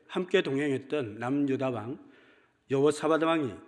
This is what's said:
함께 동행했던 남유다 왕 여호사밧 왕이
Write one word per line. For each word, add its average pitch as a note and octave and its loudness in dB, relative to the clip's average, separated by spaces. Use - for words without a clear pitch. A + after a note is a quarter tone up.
함께 F#3 0
동행했던 C3+ -2
남유다 C3 0
왕 A#2+ -8
여호사밧 D3+ 4
왕이 D#3+ 0